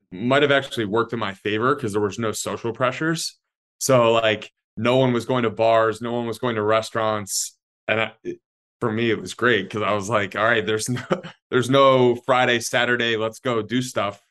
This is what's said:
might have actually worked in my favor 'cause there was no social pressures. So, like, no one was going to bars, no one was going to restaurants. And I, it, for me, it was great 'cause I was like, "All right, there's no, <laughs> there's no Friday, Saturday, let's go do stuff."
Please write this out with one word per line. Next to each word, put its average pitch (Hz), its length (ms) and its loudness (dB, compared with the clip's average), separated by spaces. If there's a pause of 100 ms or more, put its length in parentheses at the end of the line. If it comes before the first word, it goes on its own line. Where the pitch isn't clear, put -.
(120)
might 127 300 2
have 143 100 4
actually 123 340 0
worked 110 280 -2
in 120 60 -6
my 101 140 -6
favor 107 420 -2
'cause 113 180 -6
there 104 80 0
was 98 160 -2
no 117 140 -4
social 107 420 -6
pressures. 151 640 -4 (420)
So, 120 340 4
like, 110 380 0 (240)
no 120 220 2
one 131 160 4
was 113 120 -2
going 127 180 0
to 110 80 0
bars, 113 500 2
no 117 100 -6
one 120 140 -4
was 113 140 -8
going 120 160 -2
to 107 80 -2
restaurants. 110 920 -2 (300)
And 110 140 0
I, 107 120 -6 (100)
it, - 160 -10 (420)
for 120 100 -2
me, 113 200 0
it 98 100 -2
was 92 140 -12
great 107 340 0
'cause 107 140 -4
I 98 100 0
was 101 160 -4
like, 101 260 -2
"All 101 80 -2
right, 113 220 2
there's 110 240 -4
no, 123 160 -4
<laughs> - 460 -8
there's 120 180 0
no 131 460 6
Friday, 123 440 2
Saturday, 120 560 0
let's 110 240 -4
go 120 220 -2
do 110 200 -2
stuff." 104 380 -4 (120)